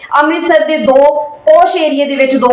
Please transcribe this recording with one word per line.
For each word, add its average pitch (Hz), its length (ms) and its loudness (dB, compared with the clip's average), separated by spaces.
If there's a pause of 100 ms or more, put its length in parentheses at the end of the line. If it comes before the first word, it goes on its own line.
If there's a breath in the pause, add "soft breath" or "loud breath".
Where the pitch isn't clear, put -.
(220 loud breath)
ਅੰਮ੍ਰਿਤਸਰ 320 440 0
ਦੇ 311 120 -2
ਦੋ 277 480 2 (200)
ਪੌਸ਼ 339 300 2
ਏਰੀਆ 285 300 -2
ਦੇ 277 100 -6
ਵਿੱਚ 269 200 0
ਦੋ 247 160 0